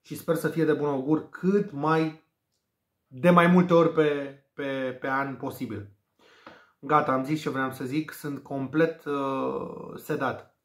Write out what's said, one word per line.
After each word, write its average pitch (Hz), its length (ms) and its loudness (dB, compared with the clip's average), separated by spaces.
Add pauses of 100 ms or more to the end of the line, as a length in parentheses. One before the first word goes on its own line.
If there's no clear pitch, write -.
și - 140 -14
sper 165 200 -2
să 160 120 -4
fie 160 180 2
de 151 80 4
bun 147 140 0
augur 143 420 0
cât 196 420 0
mai, 156 520 0 (840)
de 131 220 2
mai 175 180 8
multe 175 260 6
ori 165 200 6
pe, 143 460 0 (140)
pe, 135 480 -6
pe 135 60 -6
an 135 280 -4
posibil. 110 560 -10 (880)
Gata, 147 320 2
am 131 120 0
zis 151 180 -4
ce 151 80 -4
vreau 131 220 -2
să 131 120 -10
zic, 147 280 -4
sunt 143 320 -10
complet, 143 600 0
uh, 135 920 -4
sedat. 139 680 -6